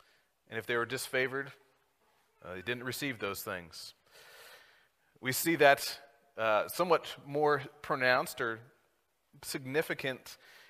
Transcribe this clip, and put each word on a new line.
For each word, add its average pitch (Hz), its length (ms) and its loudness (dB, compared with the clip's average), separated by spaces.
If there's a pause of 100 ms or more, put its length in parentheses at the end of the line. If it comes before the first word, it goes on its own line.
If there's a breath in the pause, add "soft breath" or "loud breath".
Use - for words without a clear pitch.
(500 soft breath)
And 113 80 -8
if 110 80 -6
they 123 100 0
were 117 120 0
disfavored, 131 600 -2 (920)
uh, 90 120 -10
they 92 80 -10
didn't 120 200 -4
receive 127 360 -6
those 98 240 -4
things. 87 500 -10 (1300 loud breath)
We 131 100 -2
see 165 260 0
that, 139 420 6 (360)
uh, 107 320 2
somewhat 175 380 2 (220)
more 147 340 2 (220)
pronounced 135 580 2
or 113 160 -2 (840)
significant 139 920 -4 (320 loud breath)